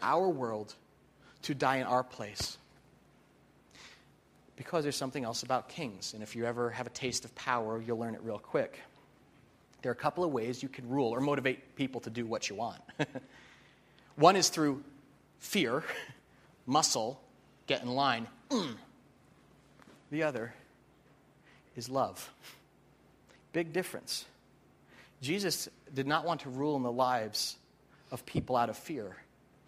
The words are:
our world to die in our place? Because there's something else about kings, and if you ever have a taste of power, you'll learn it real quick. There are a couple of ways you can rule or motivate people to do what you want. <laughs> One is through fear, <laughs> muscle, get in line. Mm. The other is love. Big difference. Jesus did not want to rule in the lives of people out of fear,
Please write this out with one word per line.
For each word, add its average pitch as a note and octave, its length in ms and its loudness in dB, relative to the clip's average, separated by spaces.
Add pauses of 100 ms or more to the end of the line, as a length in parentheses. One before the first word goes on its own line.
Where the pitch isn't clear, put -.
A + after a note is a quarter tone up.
our D#3+ 260 4
world A2+ 460 -2 (720)
to D3+ 100 -2
die C3+ 240 4
in C3 60 0
our B2 200 4
place? - 540 -8 (2000)
Because D#3 280 0
there's C#3+ 120 0
something C3+ 280 -2
else A#2 200 -2
about B2+ 260 0
kings, G#2+ 440 -8
and A2 80 -10
if G#2+ 140 -10
you A#2 100 -2
ever A#2+ 260 0
have A#2+ 160 -6
a A#2 40 -10
taste B2 340 -4
of A#2 100 -16
power, A2+ 460 -2
you'll A2+ 180 -2
learn A2+ 160 -4
it - 60 -12
real G#2 180 -6
quick. - 420 -2 (1000)
There B2+ 100 -2
are - 20 0
a - 20 0
couple D3+ 280 0
of E3+ 80 2
ways B2 320 -2
you C#3 60 -6
can A#2+ 200 -10
rule C3 200 4
or A#2 100 0
motivate C3+ 560 0
people C3 260 -2
to - 80 -8
do A#2 160 -4
what A2 240 -2
you G2+ 60 -6
want. G#2 260 -6 (160)
<laughs> D3 100 2 (1080)
One E3+ 200 10
is F3 140 6
through D3 340 2 (540)
fear, C#3+ 460 2 (420)
<laughs> - 400 -20
muscle, C3 560 2 (460)
get C3+ 160 0
in B2 60 -4
line. B2 380 2 (220)
Mm. E3 280 -2 (1300)
The D3+ 140 0
other A#2+ 320 -2 (1200)
is A#2 120 -8
love. B2+ 460 0 (1200)
Big E3 180 0
difference. - 540 -4 (960)
Jesus F3 480 -2 (240)
did C3+ 140 -2
not D3+ 180 2
want E3 160 0
to C#3 80 -10
rule C#3+ 260 0
in C3+ 60 0
the B2 100 0
lives B2 640 0 (520)
of - 160 -8
people - 300 -2
out A#2 140 4
of A2 80 -6
fear, G#2+ 380 -8 (520)